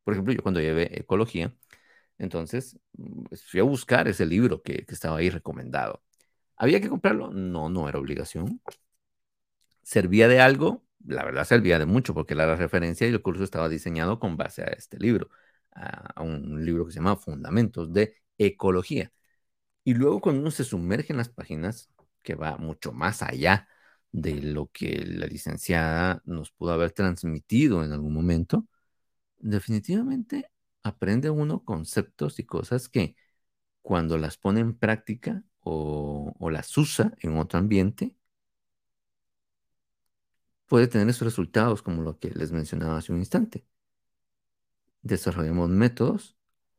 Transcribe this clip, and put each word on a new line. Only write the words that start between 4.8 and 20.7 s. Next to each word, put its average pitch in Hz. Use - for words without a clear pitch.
que -
estaba 80
ahí 87
recomendado. 69
¿Había 165
que 208
comprarlo? 214
No, 90
no 85
era 71
obligación. 76
¿Servía 104
de 127
algo? 139
La 67
verdad 69
servía 95
de 78
mucho 107
porque 78
era 78
la 80
referencia 85
y 120
el 113
curso 92
estaba 82
diseñado 82
con 87
base 78
a -
este -
libro, 110
a, -
a -
un 76
libro 85
que 78
se 78
llama 95
Fundamentos 82
de 104
Ecología. 98
Y 127
luego 147
cuando 143
uno 151
se 143
sumerge 95